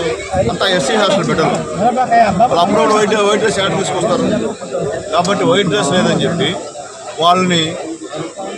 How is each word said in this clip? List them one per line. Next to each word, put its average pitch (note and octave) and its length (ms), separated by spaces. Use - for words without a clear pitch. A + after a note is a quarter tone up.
అంతా G3+ 180
ఎస్సీ F#3 260
హాస్టల్ G3 300
బిడ్డలు, D#3+ 220
వాళ్ళు A3 1120
అప్పుడప్పుడు A3 340
వైట్, G#3+ 220
వైట్ G#3 260
డ్రెస్ G#3 180
ఎక్కడ F#3+ 180
తీసుకొస్తారు? F#3 460
కాబట్టి F3 340
వైట్ F#3 220
డ్రెస్ G3+ 240
లేదని F3+ 320
చెప్పి E3+ 320
వాళ్ళని F3 520